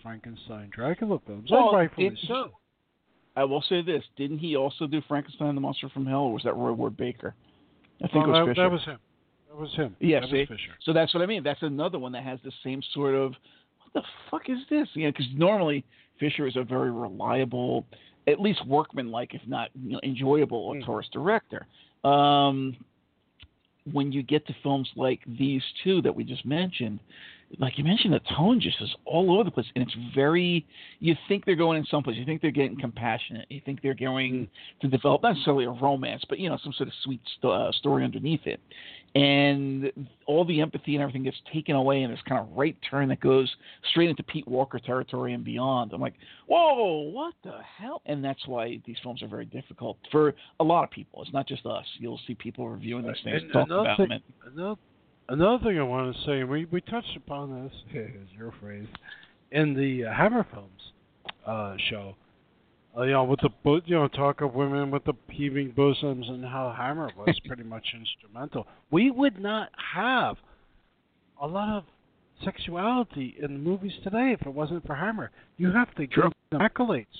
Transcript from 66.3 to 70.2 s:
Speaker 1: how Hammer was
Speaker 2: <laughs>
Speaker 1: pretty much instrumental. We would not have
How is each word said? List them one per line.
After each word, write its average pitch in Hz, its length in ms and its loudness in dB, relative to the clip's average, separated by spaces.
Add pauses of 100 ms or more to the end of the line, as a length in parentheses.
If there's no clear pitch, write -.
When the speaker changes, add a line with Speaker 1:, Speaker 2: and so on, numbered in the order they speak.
Speaker 1:
how 127 320 -6
Hammer 147 400 -4
was - 260 0
Speaker 2:
<laughs> - 40 -20
Speaker 1:
pretty 123 180 -12
much 113 300 -12
instrumental. 113 720 -10 (240)
We 214 220 4
would 247 280 2
not 214 300 -4 (240)
have 196 440 0 (1040)